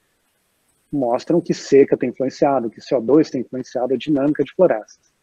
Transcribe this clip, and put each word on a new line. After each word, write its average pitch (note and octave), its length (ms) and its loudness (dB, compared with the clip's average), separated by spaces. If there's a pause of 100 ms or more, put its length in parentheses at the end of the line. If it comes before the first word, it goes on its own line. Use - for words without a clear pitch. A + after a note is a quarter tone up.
(920)
mostram C3+ 500 0
que F3 120 -4
seca C#3 440 2
tem B2 140 -4
influenciado, C3 600 -2
que - 100 -20
C - 140 -6
O B2+ 60 2
dois C3+ 280 4
tem C3 140 -6
influenciado B2+ 500 -6
a B2+ 60 -2
dinâmica C#3+ 440 -2
de C3+ 120 -8
florestas. C3+ 580 -2 (100)